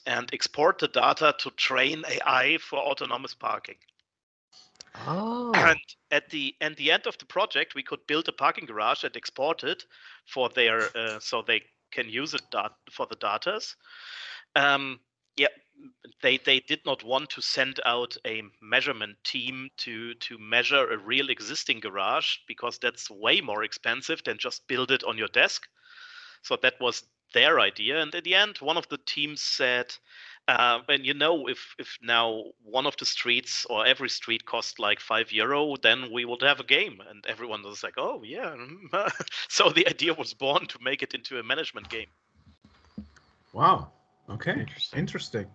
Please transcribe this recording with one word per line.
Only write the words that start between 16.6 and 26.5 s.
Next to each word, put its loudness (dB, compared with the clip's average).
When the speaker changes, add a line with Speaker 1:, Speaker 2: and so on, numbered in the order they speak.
Speaker 1:
did -2
not -2
want 0
to -10
send 0
out 0
a -6
measurement -2
team -8
to, -10
to -12
measure 4
a 0
real 0
existing -2
garage, -2
because -8
that's -4
way 2
more -4
expensive -4
than -4
just -8
build 0
it 4
on -2
your 0
desk. 2
So -2